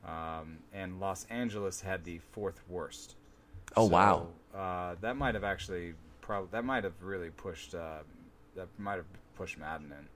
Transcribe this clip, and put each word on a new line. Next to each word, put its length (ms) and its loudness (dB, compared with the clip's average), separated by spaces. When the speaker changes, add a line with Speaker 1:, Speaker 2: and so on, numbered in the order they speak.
Speaker 1:
um, 520 -4
and 280 -4
Los 280 0
Angeles 520 0
had 240 0
the 160 -6
fourth 380 -2
worst. 480 -6
Speaker 2:
Oh, 120 10
Speaker 1:
So, 40 8
Speaker 2:
wow. 340 10
Speaker 1:
uh, 460 -2
that 160 0
might 180 2
have 80 0
actually 520 -2
prob-, 320 -2
that 120 0
might 200 2
have 80 0
really 280 -4
pushed, 440 -8
uh, 240 -6
that 140 -8
might 160 -2
have 120 -4
pushed 220 -6
Madden 280 -6
in. 280 -14